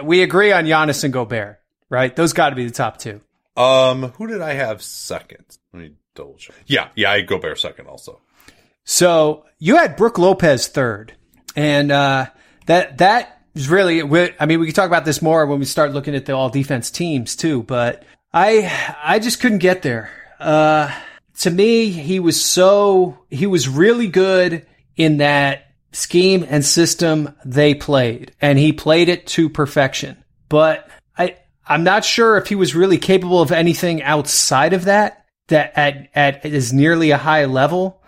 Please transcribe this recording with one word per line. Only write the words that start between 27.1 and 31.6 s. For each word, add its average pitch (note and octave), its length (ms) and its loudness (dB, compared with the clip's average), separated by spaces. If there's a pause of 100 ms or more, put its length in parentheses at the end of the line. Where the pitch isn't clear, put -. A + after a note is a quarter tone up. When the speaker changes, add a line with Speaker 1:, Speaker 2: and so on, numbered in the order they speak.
Speaker 1:
they C#3+ 300 2
played, C3 680 -2
and C#3+ 200 2
he D3+ 120 4
played E3 380 2
it F3 160 -2
to E3 240 0
perfection. C#3 720 -4 (240)
But D3+ 400 0 (300)
I, F3+ 200 -4 (280)